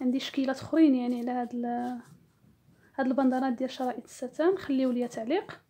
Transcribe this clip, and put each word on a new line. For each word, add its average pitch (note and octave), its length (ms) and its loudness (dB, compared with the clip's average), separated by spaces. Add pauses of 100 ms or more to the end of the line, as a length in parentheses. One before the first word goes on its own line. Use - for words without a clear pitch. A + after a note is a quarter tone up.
عندي B3+ 180 2
شكيلات C4 400 -2
اخرين D4+ 360 6
يعني B3 240 -2
على A#3+ 120 -4
هاد B3 220 -4
ال-، A#3+ 480 -4 (960)
هاد C4 120 0
البندانات B3+ 460 2
ديال B3+ 180 -4
شرائط B3+ 320 -6
الستان، D#4+ 540 0
خليو C4 340 0
لي A#3+ 160 -2
تعليق. B3+ 640 -4